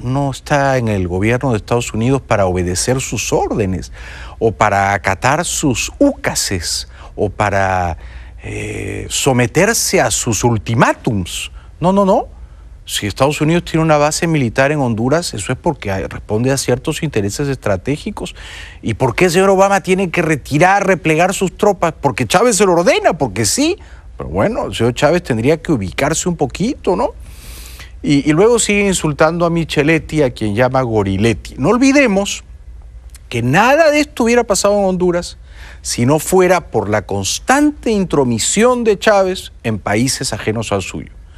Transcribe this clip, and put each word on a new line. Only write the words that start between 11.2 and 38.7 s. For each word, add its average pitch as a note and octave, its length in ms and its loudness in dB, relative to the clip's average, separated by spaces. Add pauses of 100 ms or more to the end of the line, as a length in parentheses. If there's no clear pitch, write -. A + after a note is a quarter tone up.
No, F3+ 120 2
no, G3 140 2
no. C4 220 2 (580)
Si - 200 -6
Estados C3+ 340 0
Unidos E3+ 240 2
tiene D#3+ 180 0
una D#3+ 160 4
base D3+ 280 0
militar C#3 460 0
en D3+ 80 -2
Honduras, B2+ 540 0
eso A#2 180 -6
es A#2+ 60 -4
porque B2 320 -4
hay, F#2+ 160 -4
responde A#2 440 -4
a C#3 60 0
ciertos C3 460 -2
intereses C#3 460 -2
estratégicos. C3+ 840 -4 (460)
¿Y - 140 -4
por B2+ 200 0
qué F3+ 120 4
el F#3 40 2
señor F#3+ 200 4
Obama G3 320 4
tiene F#3 280 0
que E3+ 120 0
retirar, F3 640 0
replegar F3 480 2
sus F3+ 220 -4
tropas? F#3 440 2
Porque - 260 -2
Chávez G#3+ 300 4
se G3 80 2
lo F#3 80 4
ordena, C#4 400 4
porque A#2 320 -2
sí. D#4 320 0 (400)
Pero - 140 -10
bueno, A3+ 360 0
el A2 80 -8
señor A#2 200 0
Chávez D#3+ 280 2
tendría C3+ 380 0
que F3 120 -4
ubicarse B2+ 540 -2
un F3 100 -2
poquito, F3+ 600 -2
¿no? C4 140 0 (920)
Y, C#3+ 260 2
y D#3 40 4
luego A3 260 4
sigue G3+ 280 0
insultando E3+ 580 0
a E3+ 60 0
Micheletti, D#3 720 0
a C3 80 2
quien G#2+ 240 -4
llama B2+ 260 2
Goriletti. G#2+ 800 0
No C3 100 0
olvidemos B3 760 2 (840)
que A#2+ 140 -4
nada A#3+ 480 4
de D4 100 4
esto D4 240 -2
hubiera A#3 200 4
pasado G#3 340 2
en G3+ 80 2
Honduras F3+ 500 0 (460)
si - 220 -2
no C#3+ 140 4
fuera F3+ 520 2
por G2+ 200 0
la G#2 160 0
constante C4 840 0
intromisión G3 920 2